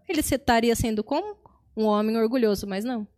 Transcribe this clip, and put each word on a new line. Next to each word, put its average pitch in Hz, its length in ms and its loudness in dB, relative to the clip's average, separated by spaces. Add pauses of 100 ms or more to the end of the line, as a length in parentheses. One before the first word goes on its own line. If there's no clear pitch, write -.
Ele 311 140 -2
se-, - 120 0
estaria 233 400 2
sendo 220 300 -2
como? 403 320 -4 (400)
Um 214 80 0
homem 214 320 2
orgulhoso, 226 500 2
mas 196 180 -6
não. 233 220 -6 (120)